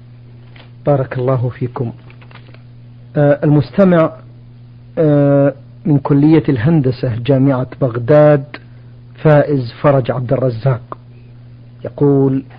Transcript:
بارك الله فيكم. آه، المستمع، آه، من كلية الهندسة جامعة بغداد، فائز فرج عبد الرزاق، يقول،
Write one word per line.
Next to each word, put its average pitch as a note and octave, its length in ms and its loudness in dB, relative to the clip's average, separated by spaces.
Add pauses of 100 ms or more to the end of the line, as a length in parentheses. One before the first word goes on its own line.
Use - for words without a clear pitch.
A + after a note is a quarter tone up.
(840)
بارك C3 320 -2
الله B2+ 320 -2
فيكم. A#2+ 420 -8 (1300)
آه، C#3+ 260 2
المستمع، D#3+ 680 2 (840)
آه، C#3+ 560 2 (320)
من C#3+ 120 2
كلية D3+ 520 2
الهندسة C3 680 -2
جامعة C3 520 0 (140)
بغداد، C#3 640 2 (720)
فائز C#3+ 560 0 (100)
فرج C3+ 300 0
عبد B2 220 -6
الرزاق، B2 640 -4 (880)
يقول، C3+ 580 0 (160)